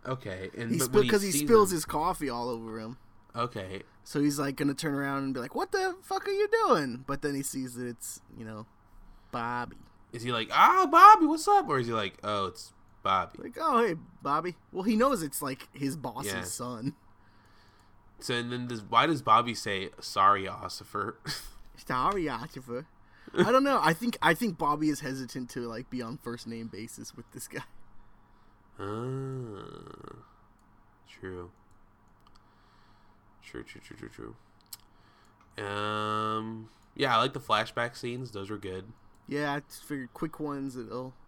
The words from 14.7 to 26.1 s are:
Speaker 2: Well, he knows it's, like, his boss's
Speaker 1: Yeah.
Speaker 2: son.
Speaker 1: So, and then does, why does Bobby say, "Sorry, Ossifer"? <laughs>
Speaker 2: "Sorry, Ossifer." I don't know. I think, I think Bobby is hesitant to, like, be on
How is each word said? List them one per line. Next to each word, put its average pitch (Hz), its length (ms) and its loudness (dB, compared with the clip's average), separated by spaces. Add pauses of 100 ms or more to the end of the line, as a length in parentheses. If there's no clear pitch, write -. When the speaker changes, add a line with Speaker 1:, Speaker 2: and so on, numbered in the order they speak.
Speaker 2:
Well, 185 120 -4
he 214 120 4
knows 240 260 4
it's, 151 200 -6
like, 139 320 -6
his 139 200 -2
boss's 120 380 -6
Speaker 1:
Yeah. 92 120 -4
Speaker 2:
son. 120 500 -6 (1200)
Speaker 1:
So, - 140 -6
and 120 180 -2
then 123 160 -6
does, 120 160 -6
why 113 240 6
does 156 140 2
Bobby 117 320 6
say, 98 380 -4 (100)
"Sorry, 98 460 4
Ossifer"? 101 680 -8 (320)
<laughs> - 280 -20 (100)
Speaker 2:
"Sorry, 160 380 0
Ossifer." 127 600 -8 (480)
I 214 180 4
don't 269 120 6
know. 277 180 4
I 160 100 6
think, 233 300 -2
I 165 100 6
think 175 240 0
Bobby 147 320 2
is 143 120 0
hesitant 131 500 -8
to, 131 180 -8
like, 117 220 -10
be 127 100 -6
on 120 160 -8